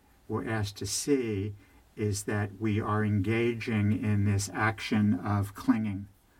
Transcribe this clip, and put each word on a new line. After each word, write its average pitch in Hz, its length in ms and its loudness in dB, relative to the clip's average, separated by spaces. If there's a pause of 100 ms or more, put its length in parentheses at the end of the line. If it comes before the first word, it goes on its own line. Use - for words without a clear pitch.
(280)
we're - 200 -4
asked 107 300 -2
to - 80 -8
see, 107 680 0 (420)
is 104 280 -2
that 104 360 -2
we 107 200 0
are 107 240 0
engaging 110 1000 2
in 104 220 2
this 101 280 2
action 107 640 2
of 101 380 -2
clinging, 104 540 -2 (320)